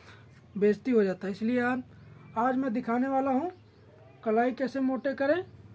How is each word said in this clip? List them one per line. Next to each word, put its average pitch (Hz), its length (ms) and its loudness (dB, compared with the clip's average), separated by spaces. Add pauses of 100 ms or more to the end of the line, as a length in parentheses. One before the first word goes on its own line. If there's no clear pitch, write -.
(560)
बेइज्जती 208 340 2
हो 226 140 6
जाता 185 220 -2
है। 202 60 -4
इसलिए 240 300 -2
आज, 254 200 -2 (560)
आज 254 180 2
मैं 269 160 -2
दिखाने 247 360 -2
वाला 269 220 0
हूँ 302 200 0 (720)
कलाई 233 280 2
कैसे 269 280 -4
मोटे 262 340 -2
करें, 302 300 0 (300)